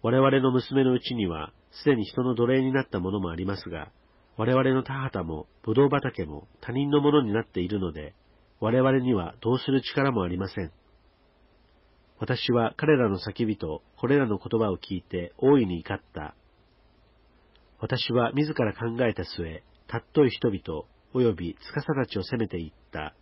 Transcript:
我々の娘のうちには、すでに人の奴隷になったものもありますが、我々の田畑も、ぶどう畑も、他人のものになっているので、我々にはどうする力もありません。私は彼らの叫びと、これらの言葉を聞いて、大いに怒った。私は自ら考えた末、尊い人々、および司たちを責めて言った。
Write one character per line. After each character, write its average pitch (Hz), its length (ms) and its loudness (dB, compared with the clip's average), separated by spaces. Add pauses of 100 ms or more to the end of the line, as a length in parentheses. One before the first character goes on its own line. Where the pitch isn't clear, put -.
我 120 140 2
々 135 260 6
の 131 100 4
娘 131 320 2
の 127 100 4
う 123 60 2
ち - 160 -6
に 104 120 0
は、 78 260 -6 (180)
す - 140 -8
で 143 100 6
に 110 80 -2
人 123 200 -4
の 127 120 0
奴 120 100 2
隷 131 160 4
に 131 120 0
な 135 80 2
っ - 80 -6
た 98 100 -2
も 90 120 -2
の 101 80 -2
も 92 100 -2
あ 82 60 -6
り 90 100 -4
ま 98 120 -4
す - 120 -12
が、 80 220 -8 (440)
我 117 160 0
々 131 200 4
の 131 120 2
田 135 100 -8
畑 131 300 -6
も、 80 240 -8 (160)
ぶ 110 120 0
ど 139 100 8
う 135 40 4
畑 131 360 -2
も、 73 220 -14 (120)
他 - 120 -12
人 143 180 0
の 147 120 4
も 147 100 4
の 147 100 6
に 107 120 -2
な 113 80 2
っ - 60 -6
て - 140 -4
い 90 60 -2
る 101 120 -2
の 92 120 -4
で、 73 240 -12 (440)
我 113 160 0
々 131 240 4
に 127 140 0
は 90 280 -2
ど 117 120 0
う 131 60 0
す - 120 -6
る 135 100 2
力 139 300 -2
も 107 120 0
あ 87 40 -2
り 87 100 -4
ま 95 120 -4
せ - 140 -8
ん。 80 80 -8 (1500)
私 123 320 -2
は 117 260 2
彼 151 200 4
ら 120 120 4
の 98 100 0
叫 110 260 -4
び 107 120 -2
と、 78 260 -8 (140)
こ 120 100 -2
れ 139 100 4
ら 139 80 4
の 104 120 -2
言 113 220 -2
葉 107 120 2
を 87 60 -2
聞 - 200 -8
い 87 40 -6
て、 87 360 -8
大 139 220 4
い 113 60 2
に 90 140 -4
怒 98 160 -6
っ - 60 -10 (120)
た。 76 220 -12 (1400)
私 120 340 -2
は 117 200 4
自 147 200 0
ら 110 200 0
考 117 320 -6
え 107 80 2
た - 120 -6
末、 80 380 -10 (240)
尊 135 400 2
い - 20 4
人 - 200 -2
々、 92 360 -8 (280)
お 127 80 2
よ 117 120 4
び 85 280 -6
司 - 320 -6
た 135 140 0
ち - 100 -6
を 95 60 -4
責 - 140 -6
め 113 100 -2
て 92 100 -8
言 82 120 -8
っ - 20 -20 (200)
た。 78 300 -10